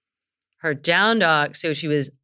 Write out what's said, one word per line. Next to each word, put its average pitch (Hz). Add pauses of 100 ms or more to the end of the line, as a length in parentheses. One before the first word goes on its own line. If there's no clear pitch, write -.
(580)
her 156
down 185
dog. 151
So 160
she 151
was 147 (160)